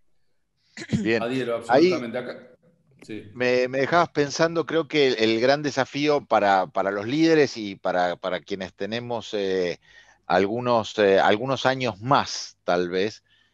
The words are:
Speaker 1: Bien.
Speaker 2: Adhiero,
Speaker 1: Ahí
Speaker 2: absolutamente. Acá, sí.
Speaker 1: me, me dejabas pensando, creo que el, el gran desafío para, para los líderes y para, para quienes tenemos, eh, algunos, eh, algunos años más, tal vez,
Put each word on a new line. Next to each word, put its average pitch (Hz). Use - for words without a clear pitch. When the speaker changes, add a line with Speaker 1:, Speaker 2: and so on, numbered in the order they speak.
Speaker 1:
Bien. 110
Speaker 2:
Adhiero, 120
Speaker 1:
Ahí 156
Speaker 2:
absolutamente. 123
Acá, -
sí. 107
Speaker 1:
me, 123
me 131
dejabas 160
pensando, 160
creo 160
que 143
el, 123
el 113
gran 139
desafío 139
para, 98
para 95
los 101
líderes 151
y 101
para, 90
para 90
quienes 92
tenemos, 113
eh, 92
algunos, 110
eh, 98
algunos 110
años 123
más, 120
tal 90
vez, 92